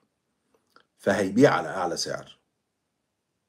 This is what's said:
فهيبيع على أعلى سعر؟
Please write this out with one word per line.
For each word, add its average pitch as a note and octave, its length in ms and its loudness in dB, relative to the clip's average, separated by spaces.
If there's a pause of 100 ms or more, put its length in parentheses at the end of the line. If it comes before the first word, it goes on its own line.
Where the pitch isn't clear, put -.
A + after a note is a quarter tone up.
(960)
فهيبيع G2+ 560 2
على - 140 -2
أعلى E2+ 300 -4
سعر؟ - 400 -8 (1120)